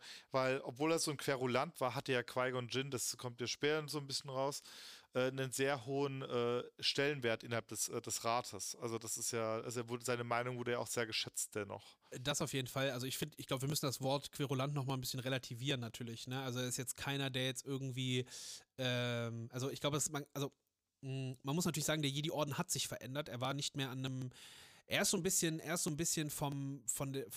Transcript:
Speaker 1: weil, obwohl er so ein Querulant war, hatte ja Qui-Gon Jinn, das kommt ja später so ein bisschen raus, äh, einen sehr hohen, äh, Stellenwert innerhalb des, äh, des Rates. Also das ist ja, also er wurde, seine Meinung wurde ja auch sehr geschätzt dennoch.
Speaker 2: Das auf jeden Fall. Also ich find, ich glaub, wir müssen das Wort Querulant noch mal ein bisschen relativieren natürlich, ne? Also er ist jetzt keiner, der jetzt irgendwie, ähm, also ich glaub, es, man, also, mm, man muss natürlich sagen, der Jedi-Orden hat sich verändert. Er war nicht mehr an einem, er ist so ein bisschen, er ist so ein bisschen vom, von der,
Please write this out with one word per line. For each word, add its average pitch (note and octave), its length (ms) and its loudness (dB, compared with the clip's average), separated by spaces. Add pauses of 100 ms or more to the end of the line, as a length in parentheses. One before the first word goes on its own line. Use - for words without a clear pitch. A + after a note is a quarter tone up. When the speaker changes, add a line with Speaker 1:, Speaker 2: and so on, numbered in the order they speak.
(320)
Speaker 1:
weil, C3 300 4
obwohl C#3 280 2
er E3 80 6
so D#3+ 140 2
ein C#3 40 -4
Querulant C3 640 2
war, B2+ 140 2
hatte C3+ 180 0
ja B2 120 4
Qui-Gon B2+ 440 0
Jinn, C3 220 0
das B2 260 -2
kommt A#2+ 240 -6
ja A#2+ 60 -2
später D3+ 400 2
so C#3 120 -4
ein C#3+ 100 -6
bisschen C#3 220 -4
raus, C3+ 340 0 (500)
äh, B2+ 140 4
einen C3 240 -2
sehr C3+ 340 2
hohen, C3+ 360 0
äh, A#2+ 420 2 (160)
Stellenwert C3 640 2
innerhalb A#2 240 -2
des, - 200 0
äh, A#2+ 140 -2
des - 220 -4
Rates. A#2 580 0
Also A2+ 160 0
das A2 180 -4
ist A#2 140 -2
ja, A2+ 300 2
also A#2 220 -4
er A#2 60 -10
wurde, A#2+ 160 -2
seine A#2+ 200 2
Meinung A#2+ 340 0
wurde A#2+ 140 0
ja A#2+ 80 2
auch A2+ 80 -2
sehr A#2+ 180 2
geschätzt - 480 -2
dennoch. G2+ 300 -4 (360)
Speaker 2:
Das C#3+ 220 0
auf D3 100 0
jeden C3 140 0
Fall. C3+ 240 0
Also B2 160 -2
ich C3+ 100 -2
find, D#3 220 -2
ich - 80 -10
glaub, C3 160 0
wir C#3 60 2
müssen D3+ 180 2
das B2+ 140 0
Wort C3+ 320 2
Querulant C#3 420 2
noch C3+ 120 0
mal C#3 80 2
ein C3 60 0
bisschen B2+ 200 -2
relativieren C3 600 0
natürlich, A#2 460 -6
ne? C3 160 -4
Also B2+ 160 -2
er B2+ 80 0
ist B2 100 -2
jetzt B2+ 200 -4
keiner, C#3 340 -2
der C3 140 0
jetzt C3 200 -2
irgendwie, B2+ 600 0 (500)
ähm, A#2+ 760 0
also B2+ 180 -2
ich A#2+ 100 -6
glaub, D3 140 2
es, D3 160 2
man, C#3+ 240 -4
also, C#3 160 0 (520)
mm, C3 320 -2 (100)
man C#3 100 0
muss E3+ 100 2
natürlich D#3 220 2
sagen, D#3 160 4
der C#3+ 80 4
Jedi-Orden C#3+ 480 0
hat - 140 0
sich - 160 0
verändert. C#3 400 -6
Er A#2 120 -6
war C3 140 0
nicht C#3+ 220 -2
mehr C3+ 140 0
an C3 140 -4
einem, C3 260 -2 (600)
er D3 120 4
ist G3+ 80 4
so G3+ 80 4
ein E3+ 40 0
bisschen, E3 380 2
er D#3 140 -2
ist F3 80 2
so F3 80 2
ein D3 80 0
bisschen D#3+ 320 2
vom, C#3 560 -2
von C#3 260 0
der, C3 140 -2 (100)